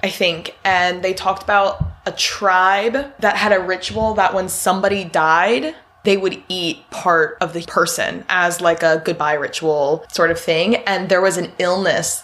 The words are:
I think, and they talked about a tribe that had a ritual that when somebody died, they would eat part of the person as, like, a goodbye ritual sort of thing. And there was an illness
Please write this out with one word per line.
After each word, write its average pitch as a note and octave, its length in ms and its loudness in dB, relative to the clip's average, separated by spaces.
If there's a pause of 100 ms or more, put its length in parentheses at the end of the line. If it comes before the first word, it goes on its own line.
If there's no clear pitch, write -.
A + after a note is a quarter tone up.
I G3 60 -2
think, E3+ 560 -4
and F3+ 360 0
they F#3 120 -2
talked F#3 280 -4
about G3+ 400 0 (240)
a G3 60 -4
tribe G3+ 1080 0
that G#3+ 180 0
had G#3 160 2
a F#3+ 80 4
ritual G3+ 540 -2
that F#3+ 180 2
when F#3 160 -2
somebody G3 560 0
died, F3+ 680 2 (320)
they G3+ 100 4
would F#3+ 320 -2
eat F3+ 440 -6
part E3 500 2
of E3+ 100 -2
the E3+ 120 -6
person - 680 -2
as, F3 320 0
like, E3+ 220 2
a D#3+ 200 2
goodbye D3+ 300 -2
ritual D3+ 800 0
sort E3+ 180 2
of E3 80 -2
thing. F3+ 380 2
And F#3 320 -2
there F#3 100 4
was F#3+ 160 2
an F3 240 -6
illness F3+ 640 0